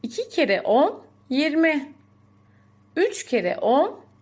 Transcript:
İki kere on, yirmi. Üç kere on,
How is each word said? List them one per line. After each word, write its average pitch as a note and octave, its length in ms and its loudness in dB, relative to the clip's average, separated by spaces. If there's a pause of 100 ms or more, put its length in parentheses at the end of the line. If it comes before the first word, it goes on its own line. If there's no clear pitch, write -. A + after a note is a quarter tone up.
İki G#4+ 260 -8
kere G3 320 0
on, C#4 420 2 (260)
yirmi. D4+ 640 0 (1000)
Üç - 300 -2
kere - 320 -2
on, C#4+ 480 0 (160)